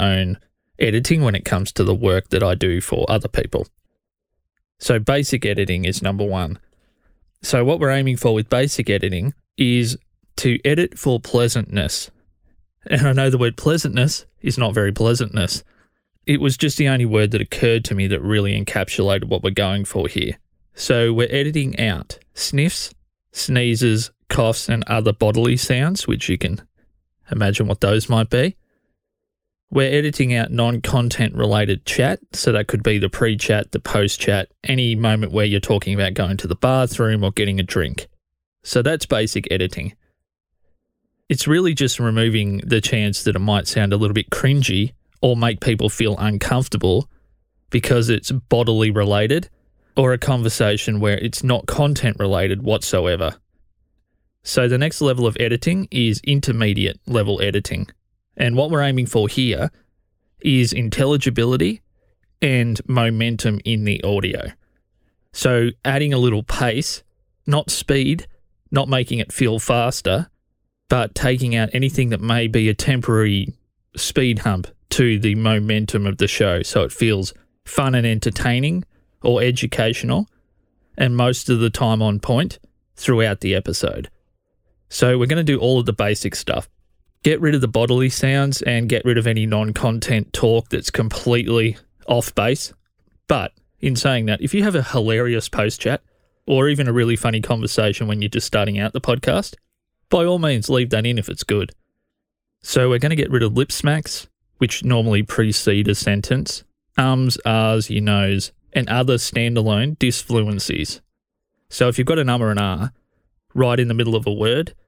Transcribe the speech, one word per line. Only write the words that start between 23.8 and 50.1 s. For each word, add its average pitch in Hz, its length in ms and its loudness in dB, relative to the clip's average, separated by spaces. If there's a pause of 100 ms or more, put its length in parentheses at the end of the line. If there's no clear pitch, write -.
coughs, - 400 0
and 113 200 0
other 113 240 2
bodily 113 440 2
sounds, 139 520 -2
which - 200 -2
you 92 80 0
can 90 240 -4 (680)
imagine 101 380 0
what 101 120 -2
those 104 280 2
might 113 200 2
be. 143 280 0 (1120)
We're 135 260 2
editing 143 380 0
out 117 160 0
non-content 117 840 0
related 107 500 0
chat, 135 320 0 (140)
so - 180 -2
that 104 160 0
could 104 160 -2
be 107 160 2
the 98 100 0
pre-chat, 110 640 -2
the - 80 -4
post-chat, 101 680 -2 (160)
any 123 320 0
moment 110 340 0
where 104 160 0
you're 101 140 0
talking 98 340 0
about 98 200 -2
going 98 240 -2
to - 100 -6
the - 80 -2
bathroom 123 640 0
or 101 80 0
getting 98 300 0
a - 20 0
drink. - 460 -4 (560)
So - 180 0
that's 151 240 -2
basic 110 460 -2
editing. 92 420 -4 (1300)
It's - 180 -2
really 165 280 2
just 135 260 -2
removing 110 640 0
the 113 140 2
chance 104 420 -2
that 101 140 2
it 95 40 -2
might 101 280 0
sound 101 240 0
a 101 40 4
little 104 160 2
bit 101 180 -2
cringy 127 640 2 (280)
or 123 140 4
make 117 240 0
people 110 280 2
feel 104 300 0
uncomfortable 107 880 0 (640)
because 120 400 2
it's - 220 -2
bodily 113 580 2
related 107 580 0 (480)
or 131 160 4